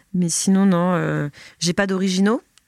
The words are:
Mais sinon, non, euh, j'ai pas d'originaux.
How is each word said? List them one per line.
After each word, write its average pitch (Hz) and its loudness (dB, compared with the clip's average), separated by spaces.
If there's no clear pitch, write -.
Mais 180 0
sinon, 190 2
non, 180 2
euh, 151 -2
j'ai 165 -2
pas 202 0
d'originaux. 190 0